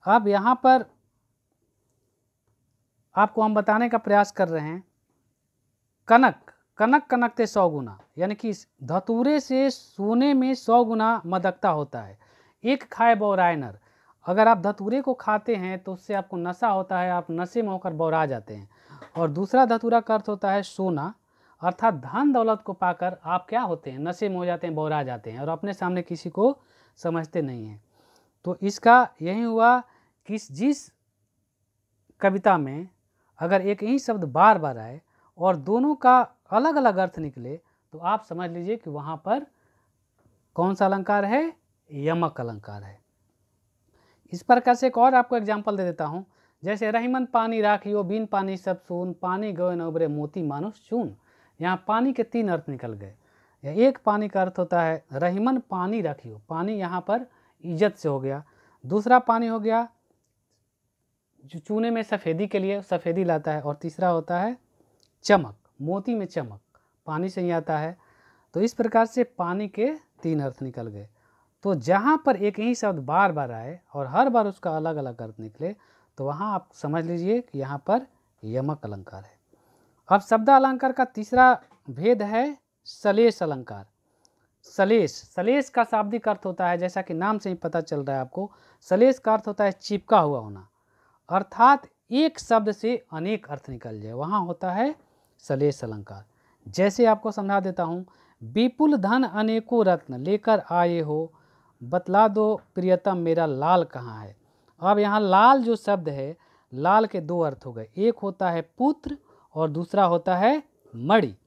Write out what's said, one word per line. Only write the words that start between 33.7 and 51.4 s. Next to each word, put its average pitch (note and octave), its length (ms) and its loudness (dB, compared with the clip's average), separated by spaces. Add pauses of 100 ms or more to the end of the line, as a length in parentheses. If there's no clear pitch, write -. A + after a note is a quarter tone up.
ही B3+ 160 0
शब्द G#3+ 240 -4
बार E3+ 340 6
बार C#3+ 200 -4
आए A#2 240 -14 (360)
और F#3 180 2
दोनों A#3 400 0
का B3+ 320 6 (220)
अलग C#4+ 260 2
अलग A#3+ 220 2
अर्थ F#3 220 -2
निकले, C#3 400 -10 (320)
तो D#3 80 -20
आप G3+ 240 -2
समझ E3+ 280 -10
लीजिए F3 240 -8
कि A3+ 140 -16
वहाँ D3 360 -12
पर C4 200 -2 (1120)
कौन F#3 200 0
सा G3 100 2
अलंकार G3 400 0
है, D4 280 -2 (400)
यमक D#3 460 -2
अलंकार G#2 440 -12
है। G2+ 180 -20 (1300)
इस F3 100 -12
प्रकार B3 320 4
से C4 120 -2
एक B3 100 -2
और B3+ 180 6
आपको B3 220 2
एग्जांपल G#3 400 -2
दे F#3+ 60 -2
देता E3 220 -4
हूँ, E3+ 200 -6 (380)
जैसे G#3 280 -2
"रहीमन B3 340 -2
पानी A3+ 360 0
राखियो, G#3 420 0
बिन G#3 220 -4
पानी G3 320 -4
सब F#3 260 -6
सून, F3 300 -8
पानी F#3+ 400 -6
गए F3+ 220 -2
न E3+ 60 -6
उबरे E3 260 -2
मोती D3 360 -4
मानुष D3+ 460 -6
चून।" G3 260 -4 (460)